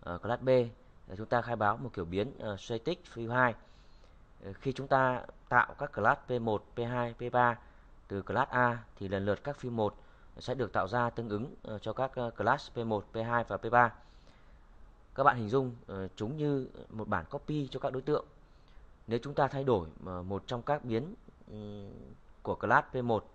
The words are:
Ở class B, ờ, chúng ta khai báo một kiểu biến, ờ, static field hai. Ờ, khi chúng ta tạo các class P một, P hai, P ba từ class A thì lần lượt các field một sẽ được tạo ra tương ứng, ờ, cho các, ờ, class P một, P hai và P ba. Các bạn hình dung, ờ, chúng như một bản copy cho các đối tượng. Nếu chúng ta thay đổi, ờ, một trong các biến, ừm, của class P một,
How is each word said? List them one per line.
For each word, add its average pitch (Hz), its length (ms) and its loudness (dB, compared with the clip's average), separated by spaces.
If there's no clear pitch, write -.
Ở 87 160 -8
class 120 260 -4
B, 131 60 4
ờ, - 100 -12
chúng 110 80 -6
ta 120 160 2
khai 117 140 -2
báo 107 220 4
một 131 160 -8
kiểu 92 120 -4
biến, 98 340 -2
ờ, 104 180 -6
static 120 460 -4
field 117 180 -6
hai. 123 240 4
Ờ, 98 80 -10
khi 131 200 -4
chúng 131 140 -6
ta 131 340 4
tạo - 280 4
các - 160 -6
class 117 340 4
P - 40 -4
một, 110 240 0
P - 40 -4
hai, 120 340 -2
P 120 180 -6
ba 123 280 4
từ 98 140 -4
class 110 300 -2
A 120 320 2
thì 101 120 -8
lần 98 180 -2
lượt 101 180 0
các 143 180 -6
field 123 100 -6
một 110 240 0
sẽ - 140 -6
được 123 200 -2
tạo 95 140 2
ra 120 220 2
tương 117 200 -6
ứng, 104 340 -4
ờ, 107 160 -8
cho 110 140 -6
các, 131 220 -4
ờ, 120 220 -4
class 123 360 0
P - 40 -6
một, 113 360 0
P - 20 -20
hai 117 280 0
và 101 140 -4
P 113 140 -2
ba. 120 220 6
Các 135 80 0
bạn 139 140 8
hình 110 120 -2
dung, 127 260 0
ờ, 95 280 -6
chúng 117 220 -4
như 143 300 0
một 107 180 -8
bản 90 220 -2
copy 147 380 -4
cho 127 120 -8
các - 140 -2
đối 131 80 -4
tượng. 147 240 0
Nếu 117 160 0
chúng 143 100 -8
ta 143 140 2
thay 135 160 -2
đổi, 107 240 4
ờ, 90 180 -6
một 95 240 -4
trong 135 140 -4
các 143 240 -2
biến, 123 280 -2
ừm, 104 440 -12
của 98 120 -2
class 127 360 4
P - 40 -10
một, 120 400 2